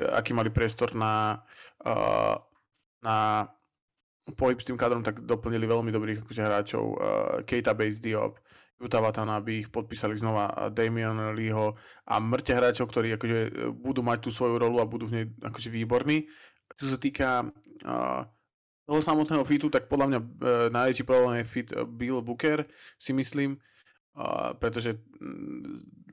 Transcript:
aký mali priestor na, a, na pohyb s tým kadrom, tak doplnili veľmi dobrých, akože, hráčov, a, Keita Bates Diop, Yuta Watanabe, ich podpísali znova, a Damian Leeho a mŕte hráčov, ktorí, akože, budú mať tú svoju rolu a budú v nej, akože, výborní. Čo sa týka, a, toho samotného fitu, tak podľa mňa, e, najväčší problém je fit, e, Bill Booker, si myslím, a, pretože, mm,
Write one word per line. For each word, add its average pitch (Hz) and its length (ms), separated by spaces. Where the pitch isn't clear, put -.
aký 113 180
mali 113 160
priestor 113 480
na, 107 460
a, 117 80
na 107 420
pohyb 127 240
s 120 80
tým 127 100
kadrom, 117 260
tak 113 200
doplnili 117 400
veľmi 117 280
dobrých, 107 340
akože, 110 180
hráčov, 104 460
a, - 100
Keita 120 300
Bates 107 260
Diop, 110 400
Yuta 120 180
Watanabe, 110 640
ich 107 80
podpísali 110 460
znova, 107 340
a - 220
Damian 110 640
Leeho 107 400
a 110 100
mŕte 117 380
hráčov, 123 340
ktorí, 113 240
akože, 113 240
budú 127 260
mať 117 240
tú 120 60
svoju 120 260
rolu 120 220
a 110 80
budú 117 180
v 113 80
nej, 113 120
akože, 113 260
výborní. 123 560
Čo - 140
sa 131 100
týka, 127 480
a, 64 440
toho 147 120
samotného 151 440
fitu, 147 280
tak 135 160
podľa 139 220
mňa, 135 100
e, 117 80
najväčší 123 320
problém 123 320
je 117 80
fit, 120 240
e, - 140
Bill 120 380
Booker, 151 400
si - 160
myslím, 139 460
a, - 400
pretože, 117 400
mm, - 600